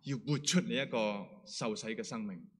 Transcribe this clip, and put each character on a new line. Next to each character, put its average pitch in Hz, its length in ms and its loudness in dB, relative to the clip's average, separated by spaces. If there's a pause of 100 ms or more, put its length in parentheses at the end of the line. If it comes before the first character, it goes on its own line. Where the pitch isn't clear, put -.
要 139 140 0
活 139 200 2
出 175 220 6
你 117 120 -2
一 131 120 2
個 107 420 0 (180)
受 110 300 -2
洗 110 120 -6
嘅 110 140 -2
生 110 220 -4
命。 92 180 -6 (180)